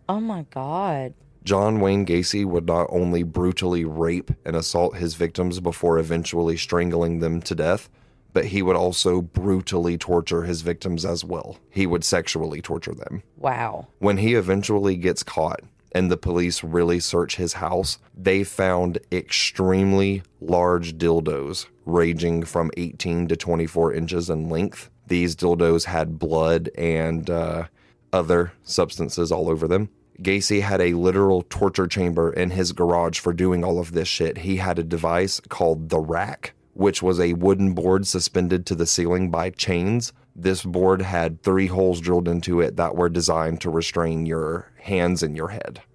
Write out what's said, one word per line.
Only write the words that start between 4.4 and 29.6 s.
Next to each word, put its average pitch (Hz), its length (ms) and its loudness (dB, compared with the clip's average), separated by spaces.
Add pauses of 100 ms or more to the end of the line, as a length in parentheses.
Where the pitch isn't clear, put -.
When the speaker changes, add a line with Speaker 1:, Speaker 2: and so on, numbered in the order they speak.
Speaker 2:
and 82 120 -4
assault 87 400 0
his 82 180 -4
victims 87 460 -2
before 85 360 2
eventually 82 600 0
strangling 85 640 0
them 82 220 -2
to 90 120 -6
death, 82 340 -2 (440)
but - 120 2
he 98 160 -2
would 90 140 2
also 90 460 2
brutally 90 760 0
torture 85 460 0
his 85 180 -4
victims 85 440 -4
as 85 180 -4
well. 85 340 -10 (140)
He 95 160 0
would 85 160 0
sexually 82 580 -2
torture - 320 -6
them. - 300 -10 (140)
Speaker 1:
Wow. 120 500 -6 (120)
Speaker 2:
When 98 180 2
he 113 180 2
eventually 98 640 2
gets 87 260 0
caught - 380 -2 (320)
and 92 180 2
the 85 60 2
police 87 460 0
really 85 360 2
search - 380 -2
his 87 160 -4
house, 90 440 -2 (180)
they 95 280 2
found 90 560 0 (120)
extremely 95 1120 2 (200)
large 87 560 2
dildos 80 680 0 (200)
ranging 85 580 2
from 82 340 -2
eighteen 85 520 -4
to 87 80 2
twenty-four 82 560 0
inches 85 360 -4
in 80 200 -4
length. 85 400 -4 (180)
These 87 300 0
dildos 85 480 2
had 80 340 -4
blood 80 580 2
and, 82 520 -2
uh, 82 340 -2 (500)
other 87 380 2 (120)
substances 85 680 -2
all 82 180 0
over 80 180 0